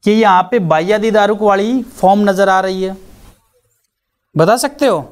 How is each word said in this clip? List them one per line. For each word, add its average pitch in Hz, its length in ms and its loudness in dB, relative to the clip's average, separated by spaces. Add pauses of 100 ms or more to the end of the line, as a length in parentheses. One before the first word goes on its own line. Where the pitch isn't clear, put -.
कि 208 80 2
यहाँ 208 320 4
पे 233 180 -2
बाह्य 165 320 0
अधिदारुक 208 480 0
वाली 214 420 0
फॉर्म 202 460 0
नजर 190 200 0
आ 190 100 2
रही 190 240 -4
है? 190 140 -8 (1400)
बता 170 220 2
सकते 285 300 -4
हो? 175 140 0 (100)